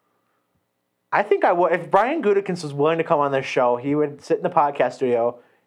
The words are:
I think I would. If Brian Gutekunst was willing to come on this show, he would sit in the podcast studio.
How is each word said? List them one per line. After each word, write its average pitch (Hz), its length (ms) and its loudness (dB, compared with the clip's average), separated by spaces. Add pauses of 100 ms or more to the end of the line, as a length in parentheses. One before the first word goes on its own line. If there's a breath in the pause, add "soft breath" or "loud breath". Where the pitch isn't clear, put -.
(1120)
I 180 120 2
think 392 220 0
I 226 60 4
would. 175 220 2
If 156 180 -4
Brian 247 320 2
Gutekunst 196 400 0
was 143 100 -10
willing 151 240 0
to 165 60 0
come 160 160 0
on 143 120 0
this 135 140 0
show, 123 320 2
he 139 180 -4
would 147 260 -2
sit 160 160 -2
in - 60 -8
the 180 60 0
podcast 143 440 0
studio. 120 460 0 (280 soft breath)